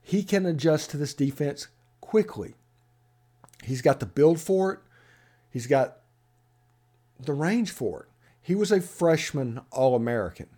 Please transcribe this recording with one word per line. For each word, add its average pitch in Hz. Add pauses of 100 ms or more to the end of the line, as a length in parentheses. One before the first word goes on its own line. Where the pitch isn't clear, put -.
he 196
can 196
adjust 156
to 151
this 143
defense 139 (340)
quickly. 208 (1080)
He's 127
got 135
the 120
build 156
for 190
it. - (720)
He's 123
got 135 (1200)
the 139
range 185
for 98
it. - (320)
He 180
was 208
a 190
freshman 151 (100)
All-American. 120 (100)